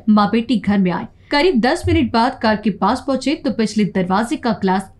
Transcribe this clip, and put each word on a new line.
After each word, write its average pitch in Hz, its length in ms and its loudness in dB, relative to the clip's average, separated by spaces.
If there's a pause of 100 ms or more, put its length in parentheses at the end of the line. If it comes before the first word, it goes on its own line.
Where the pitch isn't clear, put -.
माँ 208 220 4
बेटी 233 260 0
घर 202 200 0
में 185 140 2
आए। 202 160 -6 (240)
करीब 294 300 2
दस 302 260 0
मिनट 330 240 2
बाद 240 300 0
कार 220 140 2
के 214 160 -2
पास 220 360 -2
पहुंचे 262 280 -2
तो 254 160 -4
पिछले 220 360 0
दरवाजे 190 480 -2
का - 160 -4 (100)
ग्लास 196 280 -2 (100)